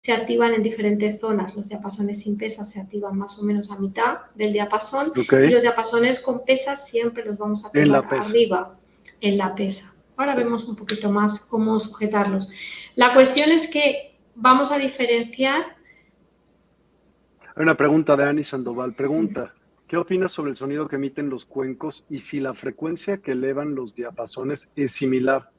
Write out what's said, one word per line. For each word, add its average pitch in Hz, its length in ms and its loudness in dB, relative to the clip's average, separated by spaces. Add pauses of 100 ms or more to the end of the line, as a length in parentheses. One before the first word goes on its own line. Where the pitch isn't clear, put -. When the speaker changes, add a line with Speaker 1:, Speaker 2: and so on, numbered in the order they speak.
Speaker 1:
se 247 100 -2
activan 233 420 2
en 214 100 2
diferentes 208 560 0
zonas. 208 360 -2
Los - 140 -10
diapasones 202 520 -6
sin 208 160 -4
pesas 214 340 -8
se 202 80 -12
activan 196 380 -6
más 202 200 -8
o 208 60 -8
menos 208 260 0
a 202 80 -12
mitad 196 400 -2 (160)
del 214 200 -2
diapasón 214 580 -2
Speaker 2:
Ok. 127 220 2 (120)
Speaker 1:
y 160 60 8
los 240 100 6
diapasones 233 580 2
con 254 260 -4
pesas 269 420 0
siempre 233 360 -4
los 208 140 -6
vamos 208 260 -4
a - 100 -16
Speaker 2:
En 147 180 6
la 139 80 6
Speaker 1:
activar 131 220 -4
Speaker 2:
pesa. 208 100 -6
Speaker 1:
arriba, 220 480 2 (420)
en 202 160 2
la 190 180 -2
pesa. 196 380 -8 (220)
Ahora 277 200 -2
vemos 233 300 -2
un 214 100 -10
poquito 208 360 -4
más 208 280 2
cómo 220 400 -2
sujetarlos. 202 680 -2 (460)
La 247 180 6
cuestión 269 380 8
es 330 160 4
que 294 500 0 (180)
vamos 262 360 4
a 294 60 2
diferenciar. 262 840 0 (1900)
Speaker 2:
Hay 156 80 -2
una 160 120 6
pregunta 151 400 4
de 139 80 2
Ani 143 200 0
Sandoval. 123 520 -6
Pregunta, 135 480 -2
Speaker 1:
Ujú. - 80 -12 (360)
Speaker 2:
¿qué 165 100 -2
opinas 185 340 0
sobre 147 200 -6
el 123 60 -8
sonido 143 300 -6
que 143 80 -8
emiten 139 340 -4
los 127 160 -8
cuencos 135 640 -8
y 139 100 -10
si 143 200 -8
la 131 140 -4
frecuencia 160 640 -6
que 170 140 -8
elevan 135 440 -2
los 123 200 -10
diapasones 127 800 -8
es 139 160 -2
similar? 131 680 0